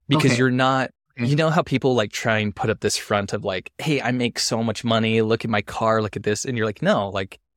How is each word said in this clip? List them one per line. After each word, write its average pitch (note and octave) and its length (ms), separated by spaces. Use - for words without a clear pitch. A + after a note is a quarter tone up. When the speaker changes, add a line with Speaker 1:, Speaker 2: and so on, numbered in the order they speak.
Speaker 1:
Because C#3+ 220
Speaker 2:
Okay. A#2+ 60
Speaker 1:
you're B2+ 120
not, C3 400
Speaker 2:
Okay. A#2+ 120
Speaker 1:
you D3 60
know D#3+ 140
how D#3+ 120
people, C3 320
like, G#2+ 180
try A2 260
and G#2 160
put - 160
up G2+ 100
this - 180
front G2+ 340
of, G2+ 120
like, F#2+ 340
"Hey, C#3+ 240
I A#2 100
make A#2+ 260
so A2+ 240
much A2+ 220
money. A2+ 380
Look A2 220
at A#2 60
my G#2 120
car. A2 400
Look G#2+ 140
at G#2 80
this." G#2+ 200
And A#2+ 140
you're A2 80
like, G#2+ 160
"No, D3 280
like, G2 280